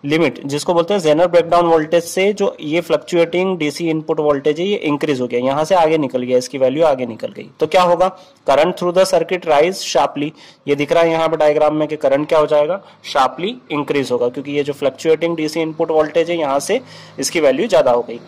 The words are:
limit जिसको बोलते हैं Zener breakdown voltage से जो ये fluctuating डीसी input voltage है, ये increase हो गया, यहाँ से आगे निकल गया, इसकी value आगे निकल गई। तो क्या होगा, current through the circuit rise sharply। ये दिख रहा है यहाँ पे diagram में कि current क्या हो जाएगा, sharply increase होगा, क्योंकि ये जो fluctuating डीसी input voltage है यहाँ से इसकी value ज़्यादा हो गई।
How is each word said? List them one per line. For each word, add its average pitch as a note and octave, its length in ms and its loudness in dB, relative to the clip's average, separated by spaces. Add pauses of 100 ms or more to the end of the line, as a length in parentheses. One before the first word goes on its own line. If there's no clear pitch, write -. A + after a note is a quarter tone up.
limit D3 420 0
जिसको D3 260 -4
बोलते E3+ 200 0
हैं G3+ 80 -2
Zener D#3 260 4
breakdown E3+ 380 2
voltage E3 380 2
से F#3+ 300 0
जो G3 280 -2
ये D#3 200 -2
fluctuating E3+ 760 0
डीसी D#3 320 -4
input D#3 300 -2
voltage D3 400 0
है, F3 60 -2
ये G3+ 120 -2
increase D3 440 -2
हो B2 60 -4
गया, A#2+ 140 -4
यहाँ C3+ 240 0
से F#3+ 100 0
आगे D#3+ 220 4
निकल C3 260 -2
गया, B2+ 140 0
इसकी B2+ 200 -4
value C3+ 280 2
आगे C3 200 0
निकल A2+ 260 -10
गई। - 180 -18 (100)
तो D#3 80 2
क्या F#3 160 2
होगा, F3 280 2 (380)
current D#3 280 2
through F3+ 200 -4
the F#3 100 4
circuit F3 400 -2
rise D#3+ 380 2
sharply। D3 460 -2 (360)
ये C#3+ 80 2
दिख C#3+ 160 -4
रहा E3 120 4
है E3 80 2
यहाँ D#3+ 180 0
पे D#3+ 80 0
diagram D3+ 380 4
में D3+ 120 -2
कि D#3 100 -6
current C#3+ 320 0
क्या E3 100 4
हो D3+ 80 4
जाएगा, D3+ 340 0 (300)
sharply D3 420 -2 (180)
increase C#3+ 400 -2
होगा, A#2+ 180 0
क्योंकि C#3 220 -10
ये C#3+ 120 -2
जो C#3 100 -4
fluctuating D#3+ 640 -2
डीसी D#3 240 -4
input D#3+ 300 -4
voltage D#3 380 0
है F3 80 -2
यहाँ C#3+ 240 -2
से A3+ 200 -4 (380)
इसकी C#3 200 -4
value D3 280 2
ज़्यादा D3+ 240 4
हो A#2+ 100 2
गई। A#2 260 -10